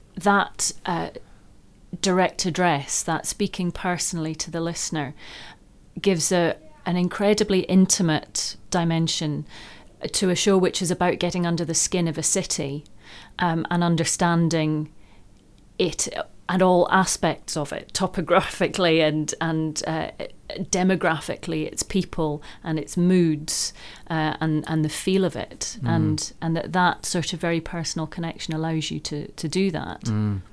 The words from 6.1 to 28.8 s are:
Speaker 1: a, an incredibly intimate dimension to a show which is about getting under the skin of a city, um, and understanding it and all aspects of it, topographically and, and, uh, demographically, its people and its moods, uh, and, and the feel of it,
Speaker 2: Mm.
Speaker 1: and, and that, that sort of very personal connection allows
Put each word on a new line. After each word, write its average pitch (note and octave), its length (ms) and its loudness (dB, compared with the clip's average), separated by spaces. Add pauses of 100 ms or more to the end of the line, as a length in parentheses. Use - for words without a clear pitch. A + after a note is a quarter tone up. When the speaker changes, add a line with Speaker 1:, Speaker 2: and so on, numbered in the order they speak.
Speaker 1:
a, E3+ 240 2 (300)
an F3 120 0
incredibly G3+ 640 2
intimate - 960 2 (140)
dimension E3 760 0 (640)
to F#3+ 180 2
a F3 60 2
show G3 220 4
which F#3 240 2
is E3+ 100 0
about F3+ 260 2
getting F3 280 0
under E3+ 200 0
the D#3+ 80 -4
skin E3+ 340 0
of D#3+ 100 -2
a D#3+ 60 -4
city, D3+ 600 -2 (560)
um, E3 320 2
and F3 120 2
understanding E3 1080 2 (920)
it - 280 0 (420)
and F#3 120 4
all F#3 300 6
aspects - 640 0
of D3 160 -4
it, - 200 -12
topographically E3+ 1080 2
and, D3+ 400 0
and, D#3+ 460 -2
uh, D#3+ 240 -4 (600)
demographically, E3+ 920 0
its - 180 -6
people D#3+ 600 -2 (200)
and D#3+ 140 -2
its D#3 180 -6
moods, F3 800 2 (360)
uh, D#3 300 0
and, D#3 280 0
and D#3+ 180 0
the D3+ 40 0
feel F#3+ 360 2
of E3+ 100 -2
it, - 460 -8
Speaker 2:
Mm. B2 80 -2
Speaker 1:
and, D#3 520 0
and E3 160 0
that, - 160 -6
that F3+ 320 2
sort - 280 -2
of E3 60 -8
very E3+ 220 0
personal E3 460 -6
connection E3 460 -6
allows D#3+ 380 -2